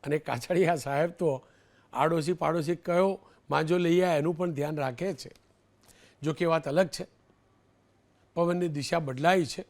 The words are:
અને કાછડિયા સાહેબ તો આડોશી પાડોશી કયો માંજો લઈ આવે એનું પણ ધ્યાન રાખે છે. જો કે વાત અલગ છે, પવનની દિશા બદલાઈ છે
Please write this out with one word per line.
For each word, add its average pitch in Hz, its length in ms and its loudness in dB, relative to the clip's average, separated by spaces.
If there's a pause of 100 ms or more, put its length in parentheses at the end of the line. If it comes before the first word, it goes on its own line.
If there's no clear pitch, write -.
અને 143 140 0
કાછડિયા 160 680 0
સાહેબ 143 320 0
તો 175 100 0 (640)
આડોશી 160 500 0
પાડોશી 160 340 0
કયો 180 340 2 (400)
માંજો 156 280 2
લઈ 175 240 4
આવે 175 160 4
એનું 160 180 0
પણ 180 220 -2
ધ્યાન 147 200 -4
રાખે 143 360 -4
છે. - 160 -14 (920)
જો 147 120 -2
કે 180 120 -2
વાત 165 200 2
અલગ 156 240 2
છે, - 140 -10 (1300)
પવનની 175 320 0
દિશા 147 320 -2
બદલાઈ 151 460 2
છે 185 240 -10